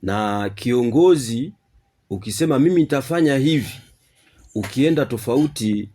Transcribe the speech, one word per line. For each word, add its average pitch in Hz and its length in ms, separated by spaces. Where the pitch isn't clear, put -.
Na 104 520
kiongozi 123 960
ukisema, 110 480
"Mimi 170 220
nitafanya 151 560
hivi," 135 440
ukienda 139 520
tofauti 113 880